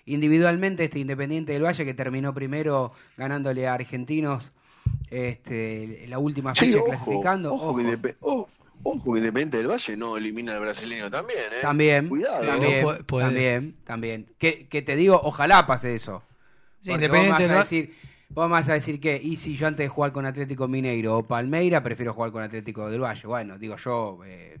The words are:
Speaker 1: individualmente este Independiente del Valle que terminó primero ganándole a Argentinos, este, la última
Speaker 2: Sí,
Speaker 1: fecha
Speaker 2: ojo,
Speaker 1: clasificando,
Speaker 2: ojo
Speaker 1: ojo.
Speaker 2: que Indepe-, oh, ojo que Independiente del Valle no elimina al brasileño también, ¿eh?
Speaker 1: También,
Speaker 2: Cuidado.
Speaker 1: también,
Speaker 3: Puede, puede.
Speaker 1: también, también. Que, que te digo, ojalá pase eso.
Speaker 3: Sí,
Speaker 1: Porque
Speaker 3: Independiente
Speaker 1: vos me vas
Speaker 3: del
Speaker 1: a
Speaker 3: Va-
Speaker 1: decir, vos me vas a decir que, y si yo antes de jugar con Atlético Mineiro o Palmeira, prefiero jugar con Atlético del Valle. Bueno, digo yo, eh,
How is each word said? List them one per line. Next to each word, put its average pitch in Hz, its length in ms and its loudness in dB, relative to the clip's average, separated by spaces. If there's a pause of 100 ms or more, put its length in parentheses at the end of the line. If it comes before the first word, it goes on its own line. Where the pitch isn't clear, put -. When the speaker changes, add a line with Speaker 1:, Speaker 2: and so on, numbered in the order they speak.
Speaker 1:
individualmente 170 800 4
este 151 140 -4
Independiente 143 540 -4
del 143 100 0
Valle 160 220 0
que 135 80 -4
terminó 131 400 -4
primero 139 580 -2 (260)
ganándole 135 500 -4
a 127 80 0
Argentinos, 131 760 -4 (580)
este, 113 960 -6
la 123 120 -6
última 139 360 -2
Speaker 2:
Sí, - 120 6
Speaker 1:
fecha 120 120 6
Speaker 2:
ojo, - 80 2
Speaker 1:
clasificando, 123 680 0
Speaker 2:
ojo 208 140 -4
Speaker 1:
ojo. 143 100 0
Speaker 2:
que 120 60 2
Indepe-, 117 380 -2
oh, 262 260 0 (360)
ojo 233 300 -2
que 110 60 4
Independiente 120 380 0
del 113 120 0
Valle 196 280 -2
no 113 200 -4
elimina 110 380 -6
al 104 60 -6
brasileño 107 500 -6
también, 190 280 -4 (140)
¿eh? 123 80 -4
Speaker 1:
También, 147 480 4
Speaker 2:
Cuidado. - 360 0
Speaker 1:
también, 139 380 2
Speaker 3:
Puede, 151 200 0
puede. 127 220 0
Speaker 1:
también, 127 580 0
también. 113 460 -8 (100)
Que, 160 280 0
que 147 140 -4
te 139 140 -2
digo, 180 280 6
ojalá 151 440 6
pase 123 260 0
eso. 104 300 -8 (560)
Speaker 3:
Sí, 190 100 -10
Speaker 1:
Porque 160 160 0
Speaker 3:
Independiente 185 380 6
Speaker 1:
vos 175 80 4
me 175 60 6
vas 196 120 4
Speaker 3:
del 165 100 0
Speaker 1:
a 151 60 -2
Speaker 3:
Va- - 0 -
Speaker 1:
decir, - 100 -16 (340)
vos 156 180 0
me 170 60 2
vas 160 160 4
a 160 40 2
decir 147 260 -2
que, 147 240 0
y 156 140 -4
si 151 180 -8
yo 147 120 0
antes 151 180 -2
de - 40 -2
jugar 143 220 0
con 139 140 -4
Atlético 135 420 -4
Mineiro 120 520 0
o 113 80 0
Palmeira, 143 560 0
prefiero 117 300 -4
jugar 113 180 -4
con 113 120 -8
Atlético 107 460 -8
del 113 140 -4
Valle. 110 240 -6
Bueno, 107 300 -8
digo 107 200 -12
yo, 113 480 -6
eh, 85 360 -20